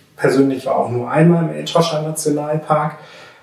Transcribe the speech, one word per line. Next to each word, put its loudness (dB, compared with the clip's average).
persönlich 2
war 0
auch -2
nur -4
einmal 4
im -8
Etosha 0
Nationalpark, -2